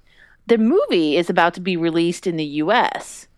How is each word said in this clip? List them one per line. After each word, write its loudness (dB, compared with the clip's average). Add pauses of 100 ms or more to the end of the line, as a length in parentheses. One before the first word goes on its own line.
(460)
the 4
movie 2
is 0
about 2
to -12
be -4
released 0
in -2
the -4
U -2
S, -2